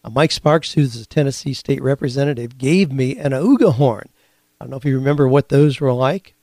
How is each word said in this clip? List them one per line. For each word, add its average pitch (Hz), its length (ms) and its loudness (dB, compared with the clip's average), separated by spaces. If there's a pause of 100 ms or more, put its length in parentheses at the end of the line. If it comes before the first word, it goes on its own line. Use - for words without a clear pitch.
Uh, 113 60 -14
Mike 147 220 0
Sparks, 156 400 0
who's 127 260 0
the 110 80 -18
Tennessee 139 480 -4
State 139 260 -4
Representative, 131 760 -4
gave 156 320 2
me 135 260 -2
an 147 140 -4
ooga 190 440 2
horn. 127 340 0 (520)
I 135 40 -14
don't 123 60 -16
know 135 80 -12
if 143 60 -14
you 135 120 0
remember 139 320 2
what 139 200 2
those 143 320 2
were 135 120 0
like, 135 500 -2